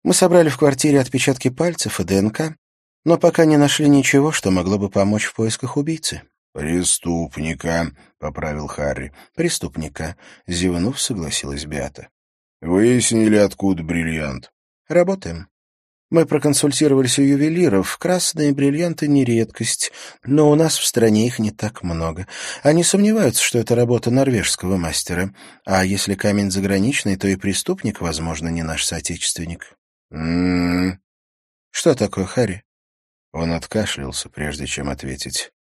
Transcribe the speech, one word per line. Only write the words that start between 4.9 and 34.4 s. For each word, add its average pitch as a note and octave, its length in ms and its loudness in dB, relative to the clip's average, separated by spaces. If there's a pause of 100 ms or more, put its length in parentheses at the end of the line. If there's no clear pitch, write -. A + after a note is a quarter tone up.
в - 100 -10
поисках A2+ 400 -4
убийцы». D3+ 460 -4 (320)
«Преступника», — E2 1400 -2 (260)
поправил D2+ 500 -8
Харри. C#2 440 -6 (240)
«Преступника», — D#2+ 800 -6 (320)
зевнув, F2+ 540 -2
согласилась D2 640 -6
Беата. C#2+ 420 -10 (540)
«Выяснили, A2 760 4
откуда F#2+ 480 2
бриллиант?» D#2+ 720 -6 (340)
«Работаем. F3 640 -2 (600)
Мы E3 140 4
проконсультировались C#3+ 920 2
у - 20 2
ювелиров. C#3+ 760 2
Красные E3 540 -2
бриллианты — D3 560 0
не C#3+ 160 4
редкость, A2+ 680 -2 (320)
но D3 260 6
у D3 40 6
нас D#3 220 2
в - 80 -4
стране A2 400 4
их B2 140 -4
не G#2+ 120 0
так - 320 -8
много. E2 440 -4 (360)
Они D#3+ 200 4
сомневаются, G3+ 580 2
что - 180 0
это A2+ 160 2
работа A#2+ 360 2
норвежского A#2 640 0
мастера. F2 580 -4 (320)
А F#2+ 200 2
если G2 300 -2
камень G2+ 360 0
заграничный, G2 640 0
то G2 140 -2
и F#2+ 80 0
преступник, G#2 640 -4
возможно, D#2+ 480 -6
не E2 120 -4
наш D#2+ 220 -4
соотечественник». - 960 -6 (340)
«М-м-м». F2 880 -2 (720)
«Что D3+ 240 2
такое, G2 300 -2
Харри?» G2+ 400 -4 (640)
Он E2 220 -4
откашлялся, E2+ 760 -6
прежде C#2+ 380 -8